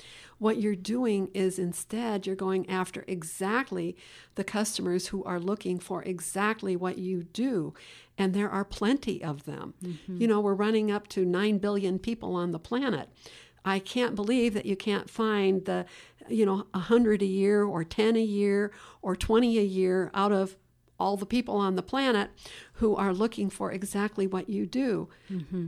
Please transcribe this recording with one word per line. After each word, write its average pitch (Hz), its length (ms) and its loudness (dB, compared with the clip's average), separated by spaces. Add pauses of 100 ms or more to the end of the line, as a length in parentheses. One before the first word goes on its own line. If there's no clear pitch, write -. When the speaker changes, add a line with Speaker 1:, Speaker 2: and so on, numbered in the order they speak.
(380)
Speaker 1:
what 220 200 2
you're 208 180 0
doing 202 580 0
is 185 240 0
instead 202 720 -4
you're 190 80 -2
going 190 340 -2
after 185 380 -4
exactly 185 880 -4 (400)
the 196 80 -4
customers 190 640 -2
who 190 160 -6
are 180 160 -4
looking 185 400 -2
for 175 240 -6
exactly 196 720 -2
what 180 220 -2
you 180 260 -4
do. 190 500 -2 (440)
And 190 160 2
there 202 160 0
are 196 160 -2
plenty 220 580 -2
of 147 220 -6
them. 143 360 -10
Speaker 2:
Mm-hmm. 175 400 -10
Speaker 1:
You 233 60 4
know, 208 140 4
we're 202 120 2
running 214 380 2
up 208 180 -2
to 190 140 0
nine 190 360 2
billion 196 400 0
people 226 360 -4
on 175 160 0
the 165 80 -4
planet. 233 480 -2 (580)
I 190 140 0
can't 240 360 0
believe 226 400 2
that - 100 -4
you 196 100 0
can't 196 340 -2
find 202 540 2
the, 180 220 -2 (420)
you 220 180 4
know, 196 280 2
a 190 60 -2
hundred 214 420 4
a 196 40 2
year 196 380 4
or 170 220 -2
ten 226 320 2
a 226 40 4
year 202 500 2 (300)
or 185 140 -2
twenty 226 420 4
a 208 60 6
year 185 500 2
out 202 200 2
of 190 240 0 (420)
all 190 160 2
the 196 100 -4
people 226 300 0
on 190 200 2
the 180 60 0
planet 247 480 2 (440)
who 220 220 2
are 196 180 2
looking 208 360 0
for 190 220 -4
exactly 202 560 -2
what 190 220 -4
you 196 160 -2
do. 202 420 -2 (240)
Speaker 2:
Mm-hmm. 175 360 -4